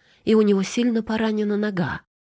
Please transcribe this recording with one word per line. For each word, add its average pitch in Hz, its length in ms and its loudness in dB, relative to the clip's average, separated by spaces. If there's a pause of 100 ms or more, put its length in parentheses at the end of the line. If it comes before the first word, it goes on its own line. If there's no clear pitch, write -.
(260)
и 220 100 4
у 220 60 6
него 202 220 4
сильно 233 400 -2
поранена 214 520 -2
нога. 180 460 -4 (220)